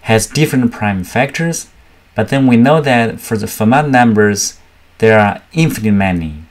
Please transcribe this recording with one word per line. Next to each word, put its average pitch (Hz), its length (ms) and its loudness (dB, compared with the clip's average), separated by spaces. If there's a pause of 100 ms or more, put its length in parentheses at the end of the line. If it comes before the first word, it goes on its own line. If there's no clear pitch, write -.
has 110 260 0
different 135 440 0
prime 101 320 -4
factors, 143 640 -4 (460)
but - 160 -4
then 139 160 0
we 120 120 4
know 139 220 4
that 120 400 -2
for - 180 -6
the 104 100 -6
Fermat 131 420 0
numbers, 107 680 2 (400)
there 110 200 4
are 101 220 0 (100)
infinitely 143 400 -2
many 87 600 -2